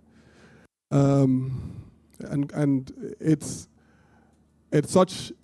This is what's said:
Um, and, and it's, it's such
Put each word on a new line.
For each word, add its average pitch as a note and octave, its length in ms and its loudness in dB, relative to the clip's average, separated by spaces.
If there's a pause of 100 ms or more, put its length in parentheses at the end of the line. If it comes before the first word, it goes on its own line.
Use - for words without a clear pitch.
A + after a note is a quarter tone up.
(920)
Um, C3+ 840 2 (440)
and, C#3+ 320 -6
and C#3 680 -4
it's, D3 480 -2 (1040)
it's D3+ 200 0
such - 420 2 (100)